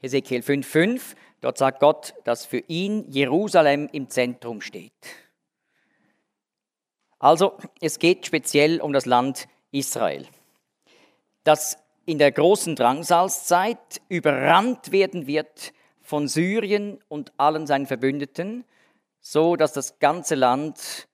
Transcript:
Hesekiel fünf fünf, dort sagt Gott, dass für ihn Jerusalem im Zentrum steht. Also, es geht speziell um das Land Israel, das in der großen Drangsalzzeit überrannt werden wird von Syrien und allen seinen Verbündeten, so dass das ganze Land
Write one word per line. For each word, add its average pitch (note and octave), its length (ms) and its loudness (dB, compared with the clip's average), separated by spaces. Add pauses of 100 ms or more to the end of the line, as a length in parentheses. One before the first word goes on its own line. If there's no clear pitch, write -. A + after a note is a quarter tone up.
Hesekiel B2+ 400 -2
fünf C#3+ 260 -2
fünf, G3+ 480 0 (280)
dort B2+ 160 -4
sagt C3+ 220 0
Gott, - 340 2 (100)
dass A#2+ 220 -4
für - 220 -6
ihn G3 420 -4
Jerusalem D3 800 2
im C#3 160 -8
Zentrum A#2+ 540 -4
steht. G2+ 320 -18 (2250)
Also, E3 380 4 (240)
es D#3 160 -4
geht F3+ 260 2
speziell D#3 560 0
um D3 140 -6
das C3+ 100 0
Land B2 420 0 (260)
Israel, F#2+ 540 -4 (1160)
das - 320 2 (300)
in D#3+ 120 -4
der C#3+ 140 6
großen E3+ 420 2
Drangsalzzeit F3 1300 0
überrannt E3 840 0
werden F#3 360 0
wird - 480 -6 (260)
von D3 280 -4
Syrien G3+ 680 -2 (100)
und D3 280 -12
allen D#3 300 0
seinen C#3 200 0
Verbündeten, C#3+ 800 -6 (560)
so E3 340 0
dass D#3 200 0
das - 240 -8
ganze D3+ 360 0
Land C3+ 800 -2